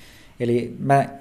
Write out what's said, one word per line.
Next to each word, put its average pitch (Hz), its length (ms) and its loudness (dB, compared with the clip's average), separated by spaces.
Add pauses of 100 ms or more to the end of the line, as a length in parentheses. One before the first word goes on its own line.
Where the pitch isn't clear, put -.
(400)
Eli 120 400 0
mä 135 300 2 (120)